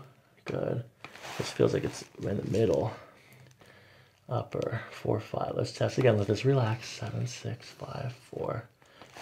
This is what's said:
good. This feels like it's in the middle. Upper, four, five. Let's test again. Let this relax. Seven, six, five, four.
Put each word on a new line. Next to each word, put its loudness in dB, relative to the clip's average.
good. -2
This -4
feels 4
like 0
it's -6
in 0
the -2
middle. 4
Upper, -2
four, 0
five. -4
Let's 0
test 0
again. 8
Let 2
this 2
relax. 4
Seven, -4
six, -8
five, -8
four. -4